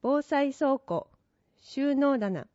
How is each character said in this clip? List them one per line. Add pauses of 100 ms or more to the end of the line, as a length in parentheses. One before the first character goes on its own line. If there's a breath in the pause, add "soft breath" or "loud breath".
防
災
倉
庫、 (480)
収
納
棚。